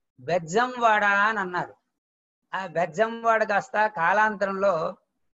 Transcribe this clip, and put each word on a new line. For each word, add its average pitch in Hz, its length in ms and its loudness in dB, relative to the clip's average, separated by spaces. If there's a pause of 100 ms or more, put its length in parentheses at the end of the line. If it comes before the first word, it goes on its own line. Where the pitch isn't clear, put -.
(200)
బెజ్జంవాడ 208 840 0
అని 202 340 2
అన్నారు. 180 360 -6 (800)
ఆ 190 120 -8
బెజ్జంవాడ 214 800 0
కాస్త 208 420 0
కాలాంతరంలో 196 1120 0 (420)